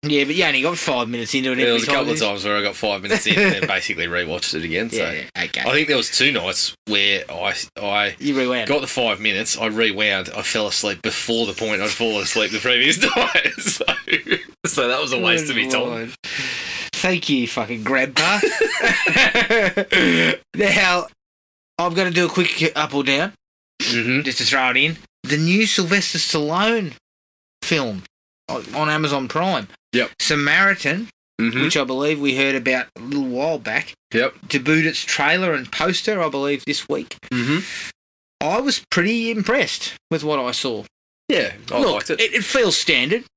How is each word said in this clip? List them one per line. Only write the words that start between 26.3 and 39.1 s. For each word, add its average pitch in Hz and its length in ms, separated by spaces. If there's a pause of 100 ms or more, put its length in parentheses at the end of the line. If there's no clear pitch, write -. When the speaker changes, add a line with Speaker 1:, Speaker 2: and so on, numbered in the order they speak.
Speaker 1:
film 117 420 (460)
on, 127 140 (100)
on 151 160
Amazon 143 380
Prime. 156 400 (260)
Speaker 2:
Yep. 120 260
Speaker 1:
Samaritan, 170 880 (300)
Speaker 2:
Mm-hmm. 117 220
Speaker 1:
which 160 160
I 143 60
believe 139 360
we 139 160
heard 135 200
about 127 400
a - 40
little 135 280
while 139 320
back, 113 340 (180)
Speaker 2:
Yep. 120 220 (140)
Speaker 1:
debuted 151 380
its - 180
trailer 170 500
and 127 180
poster, 185 480
I 160 100
believe, 139 360
this - 240
week. 151 260 (160)
Speaker 2:
Mm-hmm. 127 280 (840)
Speaker 1:
I 180 180
was 269 300
pretty 226 400